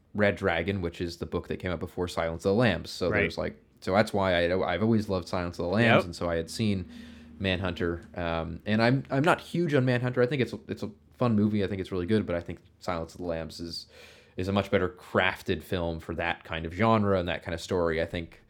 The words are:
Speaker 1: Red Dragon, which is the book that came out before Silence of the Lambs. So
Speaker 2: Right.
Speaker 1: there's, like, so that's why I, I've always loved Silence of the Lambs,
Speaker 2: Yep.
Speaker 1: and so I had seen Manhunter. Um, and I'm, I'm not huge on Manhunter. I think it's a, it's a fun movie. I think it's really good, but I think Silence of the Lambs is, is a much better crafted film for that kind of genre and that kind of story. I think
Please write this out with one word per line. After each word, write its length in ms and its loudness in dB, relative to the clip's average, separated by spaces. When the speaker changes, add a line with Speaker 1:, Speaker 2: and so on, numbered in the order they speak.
Speaker 1:
Red 200 4
Dragon, 460 0
which 180 -4
is 180 -6
the 100 -8
book 220 -4
that 80 -4
came 140 -4
out 80 -4
before 280 -6
Silence 380 -2
of 60 2
the 40 4
Lambs. 340 2
So 200 -2
Speaker 2:
Right. 120 2
Speaker 1:
there's, 160 -2
like, 180 -4
so 120 -2
that's 200 4
why 200 2
I, 280 2
I've 80 0
always 280 2
loved 180 -2
Silence 320 -4
of 60 -2
the 60 -2
Lambs, 300 6
Speaker 2:
Yep. 40 -2
Speaker 1:
and 100 -10
so 140 -4
I 80 0
had 120 -4
seen 360 -2
Manhunter. 640 -2
Um, 500 -4
and 160 2
I'm, 300 4
I'm 120 2
not 180 4
huge 340 -2
on 100 4
Manhunter. 360 0
I 40 6
think 160 0
it's 120 -2
a, 140 -8
it's 160 -6
a 60 -6
fun 180 2
movie. 280 4
I 40 0
think 140 -4
it's 100 -6
really 140 -2
good, 200 2
but 100 -2
I 40 0
think 200 -10
Silence 340 -6
of 60 -16
the 60 -8
Lambs 340 -6
is, 280 -10
is 100 -4
a 40 0
much 200 2
better 160 4
crafted 760 0
film 360 -4
for 160 -8
that 280 -4
kind 220 -6
of 80 -8
genre 460 4
and 80 -2
that 160 -4
kind 100 -6
of 80 -6
story. 400 0
I 40 0
think 440 -8